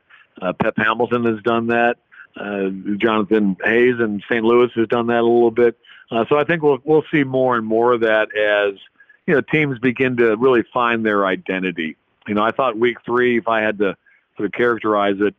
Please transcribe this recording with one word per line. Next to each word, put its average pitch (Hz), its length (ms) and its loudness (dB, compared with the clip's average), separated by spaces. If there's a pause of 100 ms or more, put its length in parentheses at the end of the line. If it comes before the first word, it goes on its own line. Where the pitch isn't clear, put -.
(400)
Uh, 90 140 -4
Pep 110 240 -2
Hamilton 117 480 0
has 110 180 -2
done 117 240 0
that. 120 300 0 (380)
Uh, 98 340 -6 (280)
Jonathan 107 680 0
Hayes 120 360 2
in 104 300 -4
Saint 113 160 -2
Louis 120 300 4
has 113 120 0
done 117 200 -2
that 117 140 2
a - 20 2
little 120 280 4
bit. 117 280 2 (320)
Uh, 117 180 0
so 147 80 2
I 147 60 0
think 165 180 -2
we'll, 143 220 2
we'll 151 280 2
see 151 120 0
more 131 320 0
and 113 100 -2
more 117 280 2
of 117 80 0
that 110 260 2 (100)
as, 104 420 0 (460)
you 180 80 0
know, 131 80 2
teams 147 380 -2
begin 127 380 -2
to 113 180 2
really 120 360 2
find 117 320 -2
their 101 220 0
identity. 92 720 -4 (300)
You 104 80 -4
know, 104 80 0
I 113 80 0
thought 123 260 -2
week 117 260 0
three, 120 360 0
if 104 80 -6
I 113 140 0
had 107 180 -2
to 95 160 -2 (420)
sort 107 80 -4
of 92 60 -4
characterize 107 680 0
it 101 200 0